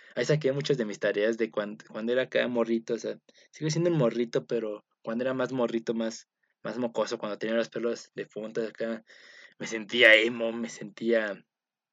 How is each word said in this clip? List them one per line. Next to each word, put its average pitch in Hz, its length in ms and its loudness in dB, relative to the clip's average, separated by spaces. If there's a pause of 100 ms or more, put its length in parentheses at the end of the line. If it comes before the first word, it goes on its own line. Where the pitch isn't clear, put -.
(160)
Ahí 120 100 0
saqué 147 260 4
muchas 139 260 0
de 113 80 0
mis 104 140 -8
tareas 107 380 2
de 113 140 0
cuan-, 104 260 -4 (120)
cuando 113 240 -4
era 127 100 2
acá 120 240 0
morrito. 117 460 0
O 113 60 -4
sea, 110 180 -8 (340)
sigo 156 180 -6
siendo 165 200 2
un 170 80 2
morrito, 117 480 0
pero 110 400 -6 (180)
cuando 113 200 -4
era 131 100 -2
más 127 180 -2
morrito, 117 420 -2
más, 113 340 -4 (360)
más 110 140 -6
mocoso, 117 400 -2
cuando 104 200 -6
tenía 110 180 -2
los 113 140 0
pelos 113 460 -6
de 107 120 -8
punta 113 400 -8
acá, 113 360 -6 (560)
me 107 80 -10
sentía 110 480 6
emo, 113 380 2
me 117 160 -6
sentía, 107 760 -2 (480)